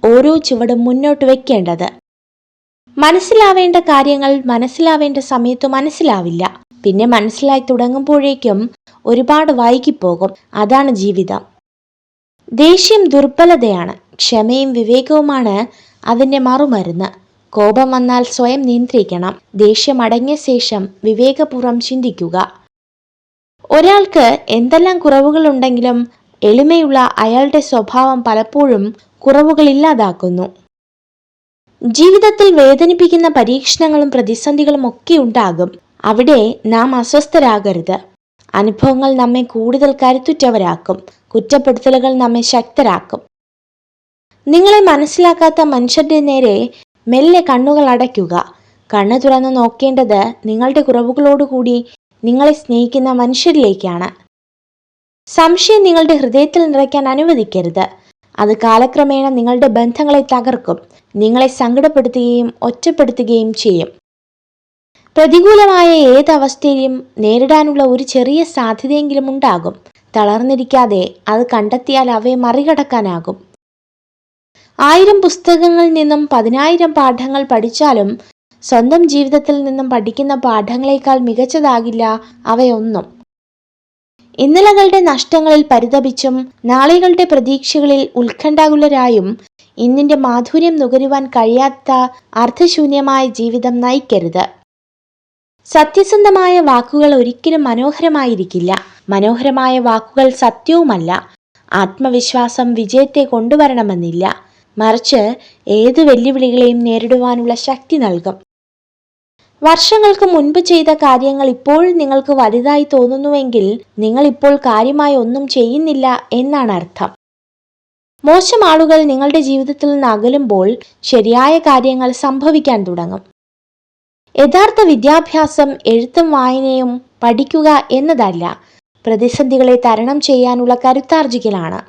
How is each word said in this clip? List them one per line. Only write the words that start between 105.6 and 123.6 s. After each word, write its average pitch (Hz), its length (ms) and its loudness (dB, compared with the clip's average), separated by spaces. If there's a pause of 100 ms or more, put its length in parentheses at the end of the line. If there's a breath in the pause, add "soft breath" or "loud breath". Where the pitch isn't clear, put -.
ഏത് 254 280 2
വെല്ലുവിളികളെയും 247 800 2
നേരിടുവാനുള്ള 240 640 -2 (120)
ശക്തി 269 400 -4
നൽകും. 185 320 -6 (1300)
വർഷങ്ങൾക്ക് 403 640 2
മുൻപ് 302 260 0 (100)
ചെയ്ത 330 220 2 (120)
കാര്യങ്ങൾ 269 500 0
ഇപ്പോൾ 285 300 0 (160)
നിങ്ങൾക്ക് 269 400 -2
വലുതായി 254 540 0
തോന്നുന്നുവെങ്കിൽ 262 760 0 (380)
നിങ്ങൾ 240 260 0
ഇപ്പോൾ 285 240 2 (100)
കാര്യമായി 269 560 0
ഒന്നും 247 240 -4 (100)
ചെയ്യുന്നില്ല 269 520 -2 (320)
എന്നാണ് 262 400 -2
അർത്ഥം. 170 320 -10 (1160)
മോശം 370 420 2
ആളുകൾ 320 280 4 (120)
നിങ്ങളുടെ 277 400 0
ജീവിതത്തിൽ 277 420 -4
നിന്ന് 277 220 -2
അകലുമ്പോൾ 214 540 0 (420 loud breath)
ശരിയായ 247 440 2 (140)
കാര്യങ്ങൾ 254 420 0 (140)
സംഭവിക്കാൻ 277 640 0
തുടങ്ങും. 180 340 -8 (1120)